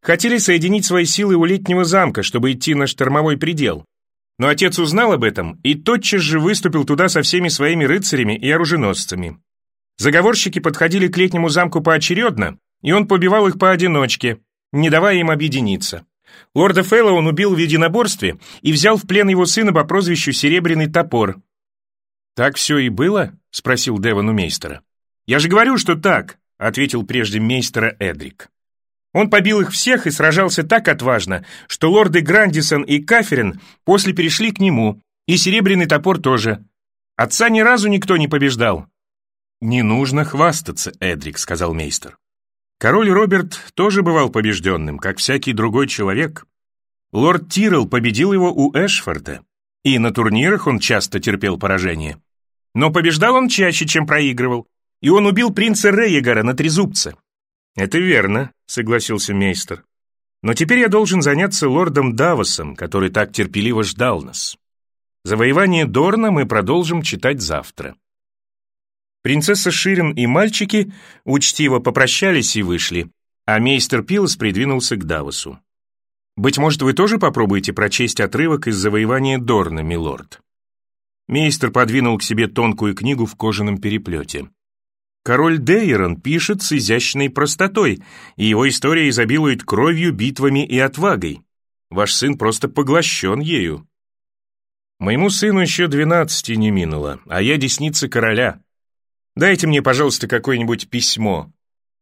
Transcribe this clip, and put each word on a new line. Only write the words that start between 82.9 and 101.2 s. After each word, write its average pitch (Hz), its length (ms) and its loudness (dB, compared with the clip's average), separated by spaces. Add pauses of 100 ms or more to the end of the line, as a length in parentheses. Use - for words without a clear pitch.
книгу 120 300 -2
в - 100 -12
кожаном 104 420 -4
переплёте. 87 720 -8 (720)
«Король 151 360 2
Дейрон 120 600 2
пишет 165 440 -2
с - 80 -4
изящной 123 580 0
простотой, 151 720 -2 (340)
и 104 100 -2
его 110 220 2
история 147 420 0
изобилует 123 540 0
кровью, 160 500 0
битвами 135 520 0
и 127 140 -2
отвагой. 131 600 -2 (480)
Ваш 101 260 -2
сын 139 220 -2
просто 113 320 -2
поглощён 139 720 0
ею». 90 460 -4 (1120)
«Моему 127 300 0
сыну 196 300 0
ещё 175 280 0
двенадцати 156 640 0
не 107 180 2
минуло, 76 560 -4
а 90 140 -4
я 139 160 0
десница 143 520 -4
короля. 113 520 0 (720)
Дайте 175 320 2
мне, 147 140 2
пожалуйста, 131 460 0
какое-нибудь 117 640 -2
письмо». 107 600 -2 (500)